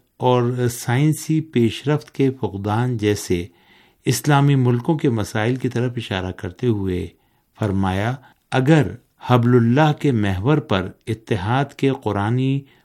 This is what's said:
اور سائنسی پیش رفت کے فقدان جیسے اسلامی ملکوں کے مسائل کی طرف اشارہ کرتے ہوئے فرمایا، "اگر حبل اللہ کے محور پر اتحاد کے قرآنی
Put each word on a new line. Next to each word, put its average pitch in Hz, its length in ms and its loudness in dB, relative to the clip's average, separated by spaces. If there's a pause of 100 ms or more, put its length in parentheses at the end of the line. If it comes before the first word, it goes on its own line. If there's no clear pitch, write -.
(180)
اور 123 540 2
سائنسی 151 720 0
پیش 120 460 0
رفت 147 240 -2
کے 135 180 2
فقدان 110 680 -2
جیسے 101 480 0 (600)
اسلامی 139 500 2
ملکوں 127 420 2
کے 143 120 0
مسائل 113 460 -2
کی 127 140 -4
طرف 120 280 -4
اشارہ 92 340 -6
کرتے 98 360 -6
ہوئے 95 400 -2 (520)
فرمایا، 98 560 -2 (360)
"اگر 131 360 4 (380)
حبل 123 300 4
اللہ 123 440 4
کے 147 120 0
محور 104 460 0
پر 92 340 -2 (160)
اتحاد 113 580 -2 (120)
کے 135 120 2 (140)
قرآنی 123 580 -2 (240)